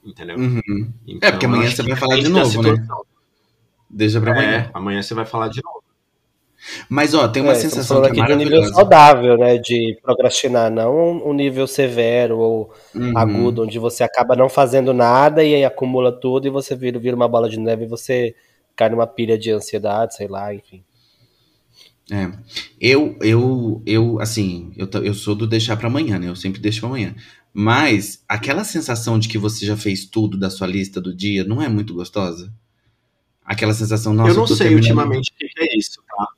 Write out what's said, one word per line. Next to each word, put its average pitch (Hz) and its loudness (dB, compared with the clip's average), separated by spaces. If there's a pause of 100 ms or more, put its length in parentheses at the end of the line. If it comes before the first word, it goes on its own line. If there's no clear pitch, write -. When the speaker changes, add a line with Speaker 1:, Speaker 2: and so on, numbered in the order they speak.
Speaker 1:
Entendeu? 85 -14
Speaker 2:
Uhum. 113 -4 (160)
Speaker 1:
Então, - 0
Speaker 2:
É, - 0
porque - -2
amanhã 120 0
Speaker 1:
eu 120 0
acho 120 -2
Speaker 2:
você 135 -4
Speaker 1:
que 120 -4
Speaker 2:
vai 131 -4
falar 131 0
de 139 2
Speaker 1:
depende 175 2
da - 2
Speaker 2:
novo, 113 0
né? 113 6
Speaker 1:
situação. - -4 (840)
Speaker 2:
Deixa 107 0
pra 117 0
Speaker 1:
É, - 4
Speaker 2:
amanhã. 110 -2
Speaker 1:
amanhã 101 -6
você 113 -10
vai 113 -6
falar 113 -6
de - -10
novo. - -18 (1040)
Speaker 2:
Mas, 147 0
ó, 143 4
tem 135 0
uma 143 4
Speaker 3:
É, 127 6
estamos 110 0
Speaker 2:
sensação 135 0
Speaker 3:
falando 135 4
Speaker 2:
que 117 0
é 117 4
Speaker 3:
aqui 120 2
de 147 4
um - 4
nível 143 2
Speaker 2:
maravilhosa. - 0
Speaker 3:
saudável, 143 8
né? 123 4
De 117 -2
procrastinar, 123 0
não 147 0
um 147 -2
nível 135 0
severo 120 0
ou 113 -2 (220)
Speaker 2:
Uhum. 120 -2
Speaker 3:
agudo, 113 2
onde 110 -6
você 117 -2
acaba 120 0
não 131 4
fazendo 131 2
nada 131 4
e 151 4
aí 143 2
acumula 127 0
tudo 131 -2
e - -2
você 135 -6
vira, 123 -6
vira 120 -4
uma 120 2
bola 117 0
de 110 -8
neve 113 -4
e 117 -10
você 120 -4 (420)
cai 113 2
numa 117 0
pilha 113 -2
de 110 -4
ansiedade, 107 -4
sei 101 -10
lá, 98 -10
enfim. 98 -20 (1300)
Speaker 2:
É. 95 -4 (500)
Eu, 135 2
eu, 117 0
eu, 110 0
assim, 92 -6
eu 95 -10
ta-, 101 -6
eu 101 -4
sou 104 -6
do 110 -4
deixar 110 -2
pra 117 -6
amanhã, 123 -2
né? 90 -8
Eu 90 -8
sempre 95 -8
deixo 107 -4
pra 120 -8
amanhã. 107 -8 (380)
Mas 113 0
aquela 135 -4
sensação 123 -4
de 110 -2
que - -6
você 104 -4
já 104 -4
fez 98 -6
tudo 104 -4
da 95 -4
sua 95 -8
lista 95 -6
do 90 -10
dia 98 -4
não 110 -4
é 147 -4
muito 107 -4
gostosa? 90 -8 (960)
Aquela 107 -2
sensação, 110 -2
"Nossa, 113 4
Speaker 1:
Eu 113 6
não 110 2
Speaker 2:
eu - 0
tô - 2
Speaker 1:
sei - 0
Speaker 2:
terminando." 110 6
Speaker 1:
ultimamente 131 0
o - -20
que 147 -12
que 160 -8
é 151 -2
isso, - -6
tá? 101 -8 (100)